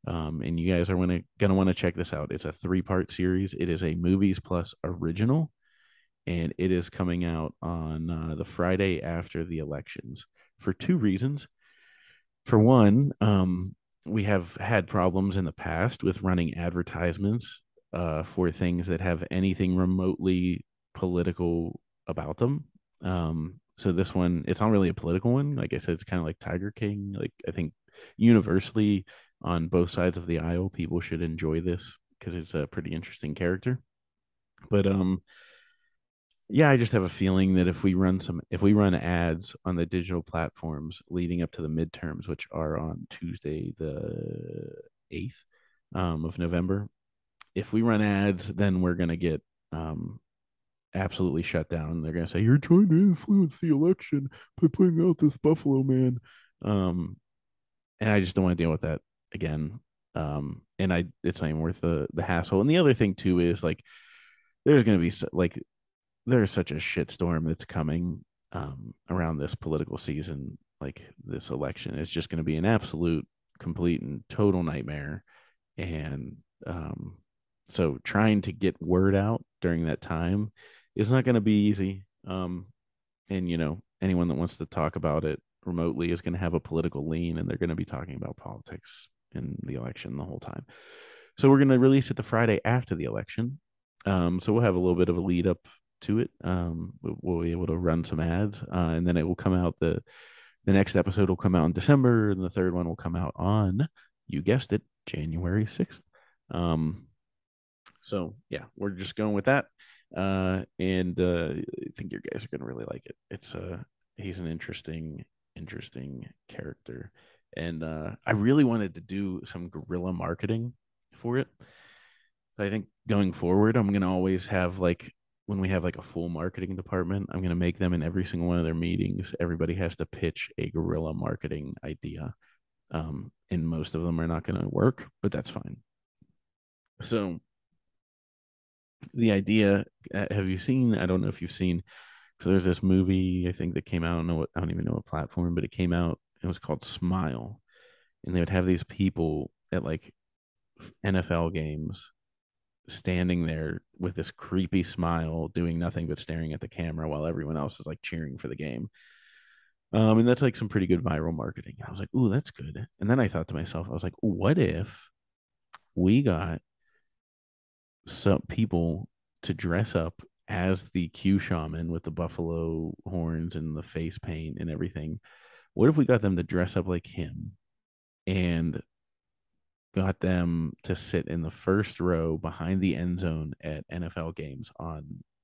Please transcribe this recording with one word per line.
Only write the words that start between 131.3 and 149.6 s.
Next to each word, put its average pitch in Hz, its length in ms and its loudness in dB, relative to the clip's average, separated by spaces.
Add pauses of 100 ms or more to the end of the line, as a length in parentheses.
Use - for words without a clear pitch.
idea. 78 520 -10 (560)
Um, 80 400 -6 (180)
and 82 180 -2
most 80 280 -4
of 80 60 -2
them 85 180 -2
are 82 80 -2
not 82 160 -4
gonna - 260 -4
work, - 380 2 (140)
but 101 100 0
that's - 180 -8
fine. - 280 -12 (1200)
So 101 380 -4 (1700)
the 117 180 4
idea, 101 540 4 (280)
uh, 98 160 -2
have 98 180 0
you 92 120 -2
seen, 127 360 2
I 87 120 0
don't 92 140 2
know 101 60 0
if - 140 -6
you've 85 100 -8
seen, 90 320 -2 (560)
so - 100 -2
there's 92 160 4
this 90 180 2
movie, 92 640 4
I - 20 -4
think, 87 220 -6
that - 120 -4
came 85 180 -2
out, 85 100 0
I 85 40 0
don't 82 100 -2
know 85 80 0
what, 80 200 -2
I 85 40 -2
don't 82 120 -2
even 82 140 -4
know 80 80 -2
what 76 140 -4
platform, 85 480 -4
but 90 80 -2
it - 80 -8
came 90 220 0
out, 85 260 0 (240)
it - 40 -4
was 87 120 -6
called - 260 -6
Smile. 90 760 -4 (640)
And 90 100 -4
they 87 40 4
would 85 100 0
have 92 180 2
these 90 160 2
people 80 680 -2 (200)